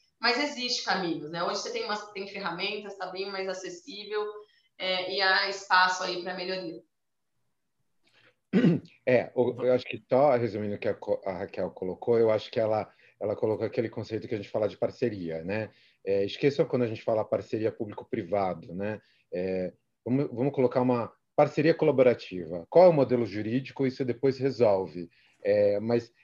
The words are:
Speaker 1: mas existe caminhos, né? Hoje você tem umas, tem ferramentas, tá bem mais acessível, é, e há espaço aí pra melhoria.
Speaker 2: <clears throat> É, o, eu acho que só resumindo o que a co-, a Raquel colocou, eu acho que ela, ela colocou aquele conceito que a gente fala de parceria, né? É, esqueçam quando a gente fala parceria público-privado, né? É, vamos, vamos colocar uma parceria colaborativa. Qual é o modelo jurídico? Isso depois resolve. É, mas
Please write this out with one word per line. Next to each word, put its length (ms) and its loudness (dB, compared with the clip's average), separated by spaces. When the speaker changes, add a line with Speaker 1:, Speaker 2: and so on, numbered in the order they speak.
Speaker 1:
mas 180 0
existe 460 -4
caminhos, 460 -4
né? 120 -4
Hoje 180 -4
você 120 -8
tem 120 -6
umas, 280 -8
tem 160 -10
ferramentas, 680 -8
tá 100 -8
bem 240 -8
mais 180 -6
acessível, 760 -8
é, 360 -4
e 60 -2
há 280 4
espaço 540 2
aí 200 -4
pra 120 -8
melhoria. 460 -8
Speaker 2:
<clears throat> 400 4
É, 280 4
o, 280 0
eu 120 4
acho 100 0
que 240 -12
só 260 6
resumindo 420 -2
o 20 -10
que 100 -4
a 60 0
co-, 320 -4
a 140 -2
Raquel 320 -6
colocou, 460 -2
eu 120 4
acho 200 0
que 80 -4
ela, 320 0
ela 160 -2
colocou 300 0
aquele 240 -4
conceito 360 -8
que 80 -6
a 40 -2
gente 100 -10
fala 180 0
de 120 -6
parceria, 640 -4
né? 240 -4
É, 220 0
esqueçam 400 0
quando 200 0
a 20 2
gente 160 -6
fala 200 0
parceria 480 -2
público-privado, 1040 -6
né? 280 -6
É, 440 -4
vamos, 260 0
vamos 220 -2
colocar 260 2
uma 320 0
parceria 380 4
colaborativa. 960 2
Qual 140 10
é 40 12
o 40 10
modelo 340 2
jurídico? 600 -4
Isso 180 -4
depois 340 0
resolve. 720 0
É, 380 4
mas 320 0